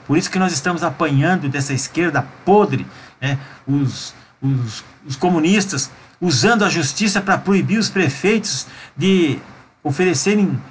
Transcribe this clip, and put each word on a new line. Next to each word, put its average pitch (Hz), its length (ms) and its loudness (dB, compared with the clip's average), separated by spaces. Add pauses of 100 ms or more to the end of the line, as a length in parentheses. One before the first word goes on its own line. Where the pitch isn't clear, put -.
Por 143 120 2
isso 190 120 0
que 190 80 -4
nós 185 140 0
estamos 175 320 -4
apanhando 151 640 0
dessa 139 240 -4
esquerda 143 520 -2 (200)
podre, 185 420 4 (340)
né? 139 180 -2 (280)
Os, 135 480 -2 (260)
os, 127 440 -4 (220)
os 135 100 -8
comunistas 180 760 0 (300)
usando 180 440 2
a 180 40 2
justiça 190 520 -2
pra 190 180 0
proibir 185 400 0
os 214 100 -2
prefeitos 190 800 0 (280)
de 170 440 2 (440)
oferecerem 180 760 0 (100)